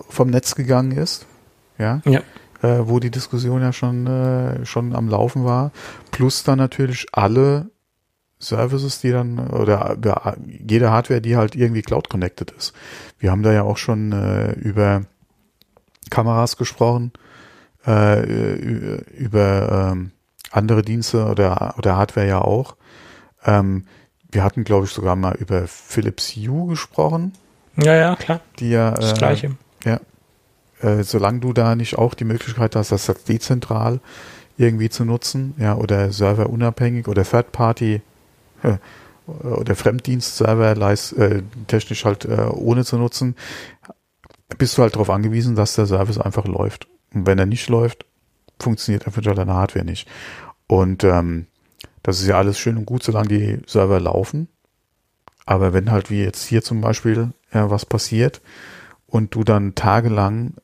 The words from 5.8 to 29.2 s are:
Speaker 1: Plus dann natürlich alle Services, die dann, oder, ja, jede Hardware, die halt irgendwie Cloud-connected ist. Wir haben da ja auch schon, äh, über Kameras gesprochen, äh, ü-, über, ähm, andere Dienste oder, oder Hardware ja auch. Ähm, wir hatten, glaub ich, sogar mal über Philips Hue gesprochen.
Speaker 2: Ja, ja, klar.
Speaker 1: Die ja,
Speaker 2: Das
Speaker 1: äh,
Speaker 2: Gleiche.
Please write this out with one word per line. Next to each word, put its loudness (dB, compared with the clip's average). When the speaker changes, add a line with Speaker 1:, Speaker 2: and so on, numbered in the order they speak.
Speaker 1:
Plus 0
dann 4
natürlich -2
alle 2
Services, -2
die 0
dann, -2
oder, 2
ja, 0
jede 2
Hardware, 2
die 0
halt 2
irgendwie 2
Cloud-connected -4
ist. -10
Wir 0
haben 2
da 4
ja 4
auch -2
schon, -2
äh, -2
über 0
Kameras 0
gesprochen, -2
äh, 4
ü-, -4
über, 2
ähm, -6
andere 2
Dienste -2
oder, 0
oder 0
Hardware 0
ja 2
auch. -2
Ähm, 2
wir 2
hatten, 0
glaub 2
ich, -4
sogar -2
mal 0
über -2
Philips -4
Hue -4
gesprochen. -2
Speaker 2:
Ja, 6
ja, 4
klar. -4
Speaker 1:
Die -4
ja, 2
Speaker 2:
Das 0
Speaker 1:
äh, 0
Speaker 2:
Gleiche. 0